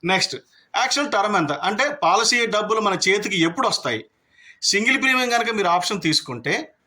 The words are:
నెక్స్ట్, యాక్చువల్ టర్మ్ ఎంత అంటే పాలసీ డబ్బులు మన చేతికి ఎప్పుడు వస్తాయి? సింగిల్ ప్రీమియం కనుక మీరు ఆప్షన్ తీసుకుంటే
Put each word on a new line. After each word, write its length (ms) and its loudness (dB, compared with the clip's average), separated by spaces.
నెక్స్ట్, 320 0
యాక్చువల్ 340 0
టర్మ్ 240 0
ఎంత 160 2
అంటే 420 -2
పాలసీ 420 4
డబ్బులు 340 0
మన 140 0
చేతికి 360 2
ఎప్పుడు 240 0
వస్తాయి? 380 -4
సింగిల్ 400 2
ప్రీమియం 280 2
కనుక 200 0
మీరు 180 0
ఆప్షన్ 340 0
తీసుకుంటే 760 -4